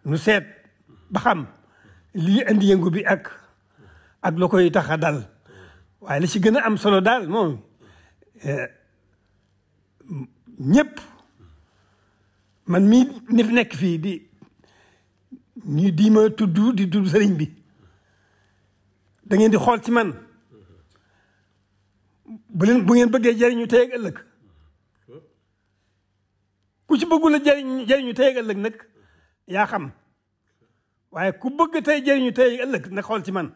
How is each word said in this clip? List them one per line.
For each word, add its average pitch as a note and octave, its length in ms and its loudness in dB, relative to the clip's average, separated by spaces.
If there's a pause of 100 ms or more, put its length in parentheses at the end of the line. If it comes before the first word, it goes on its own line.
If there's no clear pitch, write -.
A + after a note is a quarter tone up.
Nu D3+ 120 -2
seet G3+ 280 0 (640)
ba F#3 100 -4
xam G3+ 200 -2 (720)
lii G3 380 0
indi G3+ 200 2
yëngu F3+ 200 2
bi D#3 140 -4
ak, - 180 -2 (960)
ak E3+ 160 -4
la F3+ 100 0
koy F3+ 240 4
tax E3+ 180 -2
a D#3+ 80 -2
dal. D3+ 200 -4 (840)
Waaye C#3 200 -6
li F3+ 60 -2
ci G#3 120 -4
gën A3 180 2
a C#4+ 80 -2
am G#3+ 120 -2
solo G3+ 240 2
daal A3 260 0
moom, E3+ 300 -4 (840)
eh, C#3 240 -8 (1900)
ñépp, A3+ 400 0 (1700)
man F#3 200 2
mii B3 200 4 (220)
ni A#3+ 140 2
fi A3 100 -2
nekk A#3+ 220 0
fii E3+ 240 -2
di, F#3 140 -6 (1500)
ñu D#3+ 260 0
di F#3 180 2
ma G#3+ 200 6
tudd, G#3+ 280 -2 (180)
di F#3+ 140 -2
tudd F#3+ 180 0
sëriñ G3 300 2
bi. D3+ 100 -4 (1800)
Da G3 100 0
ngeen A3 160 6
di G#3+ 60 2
xool A3+ 240 0
ci A#3 100 -6
man. A3+ 200 2 (2500)
Bu F#3+ 160 -2
leen, A3+ 200 4
bu G#3 80 4
ngeen A#3+ 180 4
bëggee A#3 260 2
jariñu A#3 300 0
tey A#3+ 180 6
ak B3+ 120 -8
ëllëg. G#3 200 -10 (2750)
Ku D4+ 100 2
ci C#4 80 -2
bëggul D#4+ 300 2
a D4 80 0
jariñ, C4 440 0
jariñu B3+ 260 0
tey C4 180 2
ak B3+ 120 -6
ëllëg G#3+ 140 -6
nag, G#3+ 180 -8 (720)
yaa F#3+ 200 0
xam. F3+ 240 -8 (1200)
Waaye F#3 280 -4
ku B3 100 -6
bëgg D#4+ 340 -2
tey D4 220 -2
jariñu C4+ 280 0
tey B3 260 2
ak B3+ 80 -6
ëllëg, F#3 240 -8
na G3 100 -8
xool G3+ 220 -6
ci G3 80 -10
man. F3+ 240 -6